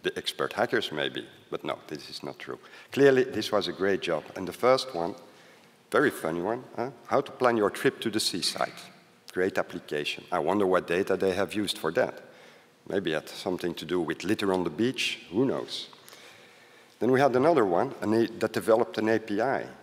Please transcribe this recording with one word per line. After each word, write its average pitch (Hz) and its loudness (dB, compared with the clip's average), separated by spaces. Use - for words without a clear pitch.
the 90 -4
expert - -6
hackers 107 -2
maybe, 65 -4
but - -8
no, 73 -4
this 71 -12
is - -14
not 71 -12
true. - -12
Clearly, 131 8
this - -4
was 92 2
a 87 -6
great 95 2
job. 78 -2
And 95 -6
the 87 -8
first 127 2
one, 85 -4
very 127 4
funny 82 -4
one, 117 -4
huh? 120 -6
How 131 2
to - -8
plan 120 2
your 101 4
trip - 0
to 113 -2
the 104 0
seaside. - -4
Great 92 0
application. 78 -6
I 87 0
wonder 92 2
what 90 2
data 95 0
they 95 0
have 95 -2
used 101 -4
for 82 -2
that. 113 -2
Maybe 87 -2
it - 0
had 73 -4
something 87 -4
to 85 -10
do 87 0
with 80 -4
litter 101 0
on 92 0
the 82 -2
beach, 117 -2
who 107 0
knows? 78 -4
Then 120 2
we 127 6
had 127 4
another 139 6
one 98 2
an 104 0
A 113 4
that 110 -2
developed 110 2
an 107 0
A 110 4
P 104 -2
I 110 0